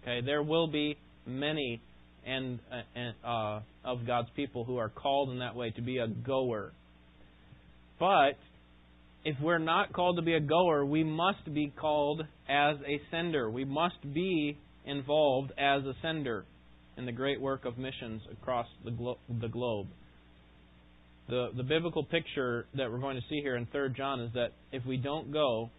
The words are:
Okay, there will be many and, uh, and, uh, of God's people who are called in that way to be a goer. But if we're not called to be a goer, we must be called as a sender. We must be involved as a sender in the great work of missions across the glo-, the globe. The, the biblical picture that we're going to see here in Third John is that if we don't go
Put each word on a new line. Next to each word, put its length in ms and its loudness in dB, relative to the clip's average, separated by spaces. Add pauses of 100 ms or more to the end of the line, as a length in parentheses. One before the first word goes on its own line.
Okay, 220 -2
there 180 0
will 240 2
be 300 0 (300)
many 560 -4 (420)
and, 340 -4 (140)
uh, 80 -8 (160)
and, 180 -6 (100)
uh, 360 -2 (240)
of 200 -4
God's 300 0
people 300 -4
who 140 -2
are 100 0
called 420 0
in 80 -6
that 160 -6
way 160 -4
to 100 -8
be 180 -2
a 100 0
goer. 640 -2 (1300)
But 320 6 (920)
if 160 -2
we're 180 4
not 340 2
called 240 2
to 60 0
be 120 4
a 60 4
goer, 440 6
we 200 2
must 500 0
be 260 0
called 420 2 (260)
as 360 4
a 160 -2 (120)
sender. 360 0
We 160 -2
must 380 0 (100)
be 460 0 (260)
involved 680 2
as 320 4
a 80 -4 (100)
sender 420 -2 (520)
in 100 -8
the 60 -4
great 280 0
work 240 -2
of 140 -4
missions 440 -6 (100)
across 340 -2 (180)
the 60 -6
glo-, 280 -4 (220)
the 80 -4
globe. 380 -2 (1400)
The, 280 -2
the 60 -4
biblical 420 0
picture 600 -2 (100)
that 140 -2
we're 80 -4
going 180 -4
to 120 -6
see 120 -2
here 160 -2
in 100 -4
Third 300 -2
John 240 -2
is 140 -6
that 140 0 (240)
if 120 -6
we 120 -2
don't 360 -4
go 460 2